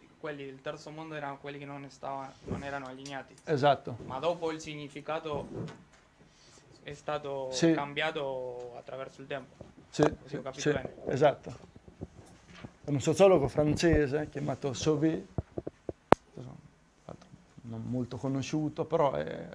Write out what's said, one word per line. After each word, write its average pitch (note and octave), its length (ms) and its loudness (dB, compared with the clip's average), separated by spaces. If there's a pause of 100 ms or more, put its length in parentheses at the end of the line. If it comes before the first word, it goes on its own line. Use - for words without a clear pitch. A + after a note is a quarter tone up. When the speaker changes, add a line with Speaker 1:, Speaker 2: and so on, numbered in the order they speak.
(200)
Speaker 1:
quelli D3 240 -8
del C3+ 160 -14
terzo D3+ 300 -8
mondo D#3 240 -10
erano C#3 240 -6
quelli C#3+ 200 -12
che C#3+ 60 -12
non C#3+ 260 -10
stava-, C3+ 420 -8 (120)
non - 180 -6
erano C#3 240 -6
allineati. C3+ 480 -10 (100)
Speaker 2:
Esatto. C#3 520 2 (100)
Speaker 1:
Ma B2+ 120 -8
dopo E3 340 -2
il D#3 80 -8
significato D3+ 880 -8 (1300)
è D3 120 -12
stato C#3 560 -6
Speaker 2:
Sì. E3 220 6
Speaker 1:
cambiato C#3 1040 -2
attraverso C3 440 -12
il C3+ 60 -14
tempo. C3+ 380 -10 (240)
Speaker 2:
Sì, - 140 2
Speaker 1:
Così D3+ 140 8 (100)
Speaker 2:
sì, D3 100 -8
Speaker 1:
ho C3 60 -6
capito C3+ 180 -10
Speaker 2:
sì, D3 100 4
Speaker 1:
bene. C#3 240 -2 (120)
Speaker 2:
esatto. C#3 500 4 (1300)
È D3 60 -4
un C#3 100 2
sociologo E3 480 8
francese D3+ 840 4
chiamato C#3 440 -2
Sauvé, D#3+ 520 2 (2250)
non A2+ 260 -10
molto B2 280 -4
conosciuto, D3 680 -2
però D3+ 280 4
è, - 420 -4